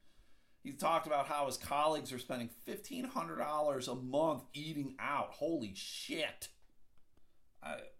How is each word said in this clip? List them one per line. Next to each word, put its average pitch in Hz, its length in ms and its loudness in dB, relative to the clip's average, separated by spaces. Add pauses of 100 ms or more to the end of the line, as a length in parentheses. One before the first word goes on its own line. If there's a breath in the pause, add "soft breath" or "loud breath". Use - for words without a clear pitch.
(600 soft breath)
He 135 120 -8
talked 160 340 4
about 143 180 4
how 147 220 2
his 120 100 -2
colleagues 143 560 4
are 123 60 -2
spending 123 300 -4 (140)
fifteen - 420 -6
hundred 165 320 -4
dollars 147 500 2
a 123 80 -2
month 135 480 4 (100)
eating 147 460 -4
out. 131 320 0
Holy 151 440 0
shit. - 760 -4 (1120)
I, 76 140 -6 (220)